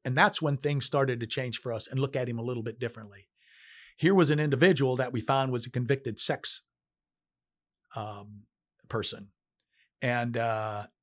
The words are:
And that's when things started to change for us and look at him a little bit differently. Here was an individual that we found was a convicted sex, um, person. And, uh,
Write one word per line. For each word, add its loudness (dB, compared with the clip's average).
And 0
that's 4
when 0
things -2
started 0
to -4
change -6
for -8
us -8
and -4
look 0
at -2
him -6
a -6
little -4
bit -8
differently. -10
Here 4
was 6
an 4
individual 4
that -2
we -2
found 2
was -2
a -12
convicted -2
sex, -4
um, -12
person. -4
And, -2
uh, -2